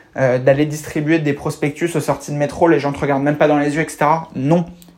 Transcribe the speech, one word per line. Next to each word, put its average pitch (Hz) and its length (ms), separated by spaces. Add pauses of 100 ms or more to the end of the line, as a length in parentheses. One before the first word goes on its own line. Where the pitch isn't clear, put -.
(160)
euh, 127 220
d'aller 139 260
distribuer 151 540
des 147 160
prospectus 156 600
aux 151 60
sorties 143 320
de 147 60
métro ? 147 280
Les 156 140
gens 143 120
te - 60
regardent 139 240
même 147 140
pas 151 120
dans 147 100
les 143 180
yeux, 160 60
et 151 60
cetera. 160 460
Non. 160 300 (340)